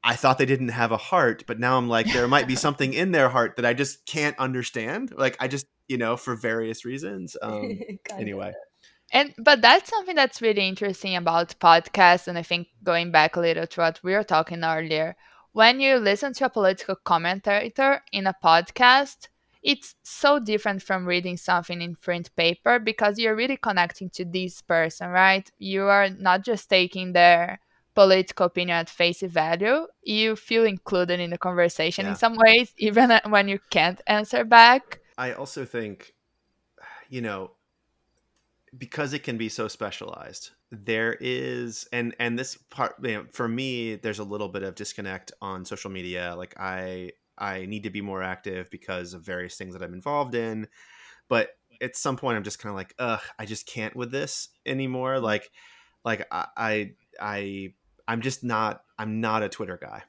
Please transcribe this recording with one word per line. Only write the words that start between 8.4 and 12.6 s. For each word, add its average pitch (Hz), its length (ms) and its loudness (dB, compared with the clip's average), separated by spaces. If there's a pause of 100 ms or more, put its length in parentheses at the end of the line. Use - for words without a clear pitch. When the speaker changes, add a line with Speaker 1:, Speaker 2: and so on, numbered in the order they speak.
Speaker 2:
And, 285 260 0
but 240 220 4
that's 254 300 6
something 370 240 -4
that's 277 260 0
really 202 280 0
interesting 190 480 -4
about 170 420 0
podcasts, 175 720 6
and 175 100 -6
I 170 60 -6
think 175 240 -6 (160)